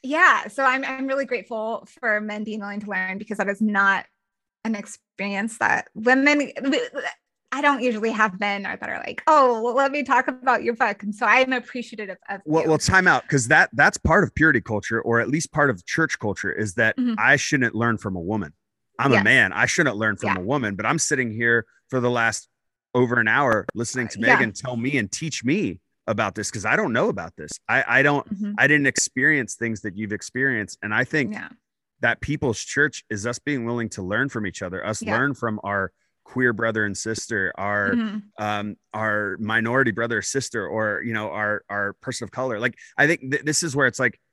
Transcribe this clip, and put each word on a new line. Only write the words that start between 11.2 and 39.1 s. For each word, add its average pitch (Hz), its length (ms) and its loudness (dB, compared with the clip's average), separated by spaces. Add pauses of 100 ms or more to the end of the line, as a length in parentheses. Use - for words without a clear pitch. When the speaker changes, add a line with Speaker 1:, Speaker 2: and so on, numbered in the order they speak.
Speaker 1:
I'm 254 280 4
appreciative 226 640 -8 (120)
of 190 160 -8
Speaker 2:
Well, 151 200 2
Speaker 1:
you. 156 60 2
Speaker 2:
well, 151 80 4
time 185 280 4
out, 143 220 4
'cause 131 200 2
that, 160 240 6
that's 147 240 4
part 175 280 4
of - 100 -4
purity 151 260 4
culture, 113 400 -2
or 117 200 2
at 107 80 -2
least 151 240 -2
part 147 180 2
of 95 160 -6
church - 320 -2
culture, 98 340 -4
is 101 220 -4
that 113 220 2
Speaker 1:
Mm-hmm. 240 220 -2
Speaker 2:
I 127 180 4
shouldn't 131 400 0
learn 113 220 2
from 95 180 -6
a 87 40 -4
woman. 90 320 -4 (460)
I'm 135 140 2
Speaker 1:
Yeah. 175 80 6
Speaker 2:
a 196 40 0
man. 123 280 6
I 110 140 2
shouldn't 135 300 2
learn 107 200 0
from - 180 -4
Speaker 1:
Yeah. 92 40 -4
Speaker 2:
a 90 60 -6
woman, 113 300 -2
but 104 100 -6
I'm 147 140 2
sitting 131 320 -2
here 117 340 2 (240)
for 127 120 -2
the 123 100 2
last 113 380 0 (460)
over 120 260 4
an 110 80 2
hour 117 360 2 (100)
listening 117 340 -4
to - 100 -12
Speaker 1:
Uh, 104 80 -4
yeah. 240 80 6
Speaker 2:
Megan 120 180 2
tell 123 240 -8
me 131 220 -2
and 101 120 -2
teach - 340 -8
me 131 340 0 (280)
about 104 280 -2
this 107 160 -6
'cause 101 140 -8
I 117 120 2
don't 226 160 0
know 214 160 2
about 98 280 -6
this. - 220 -14 (100)
I, 127 180 2
I 131 160 4
don't, 143 300 2
Speaker 1:
Mm-hmm. 185 260 -6
Speaker 2:
I 127 80 4
didn't 143 200 4
experience 135 680 0
things 113 280 -4
that 95 140 -6
you've 107 160 -6
experienced. 123 680 -4
And 107 120 -4
I 123 100 2
think 127 280 -2
Speaker 1:
Yeah. - 160 -12 (520)
Speaker 2:
that 117 200 0
People's 143 400 -2
Church - 500 -2
is 107 160 -6
us 120 120 -4
being 135 260 -4
willing 117 260 -4
to 101 120 -10
learn 110 260 -2
from 110 180 -6
each - 160 -8
other, 90 240 -8
us 110 160 -4
Speaker 1:
Yeah. 113 140 -2
Speaker 2:
learn 131 180 0
from 110 300 -4
our 98 280 -2 (320)
queer 127 280 0
brother 110 320 0
and 101 120 -4
sister, 107 600 -4
our, 101 360 0
Speaker 1:
Mm-hmm. 220 260 -2 (200)
Speaker 2:
um, 104 380 -4 (160)
our 104 460 -2